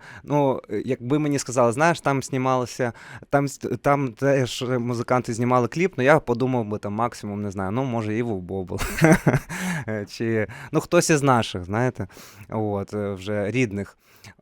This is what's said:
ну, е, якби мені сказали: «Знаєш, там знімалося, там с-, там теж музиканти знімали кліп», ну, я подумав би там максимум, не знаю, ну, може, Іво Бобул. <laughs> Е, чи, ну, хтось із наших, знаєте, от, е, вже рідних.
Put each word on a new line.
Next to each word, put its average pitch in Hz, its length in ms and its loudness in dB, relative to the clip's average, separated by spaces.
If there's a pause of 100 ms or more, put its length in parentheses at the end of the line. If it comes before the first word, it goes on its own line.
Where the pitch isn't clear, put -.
(240)
ну, 139 460 2
е, 104 160 -4
якби 123 340 0
мені 143 200 0
сказали: 120 320 2
«Знаєш, 156 300 2
там 139 220 0
знімалося, 127 680 -2 (360)
там 143 160 2
с-, - 320 -6
там 143 360 2
теж 135 520 0 (140)
музиканти 120 540 -2
знімали 120 340 2
кліп», 180 300 -2
ну, 127 60 0
я 143 160 8
подумав 120 460 0
би 104 120 -4
там 104 160 -6
максимум, 107 480 -4
не 104 100 -4
знаю, 95 200 -4
ну, 127 120 0
може, 113 340 -2
Іво 117 180 -2
Бобул. 92 440 -6 (220)
<laughs> 160 840 2
Е, 107 220 -6
чи, 113 380 -2 (240)
ну, 156 100 2
хтось - 280 2
із 147 140 4
наших, 113 400 2
знаєте, 107 440 -2 (420)
от, 104 440 -4
е, 101 200 -4
вже 101 380 -4
рідних. 101 460 -2 (440)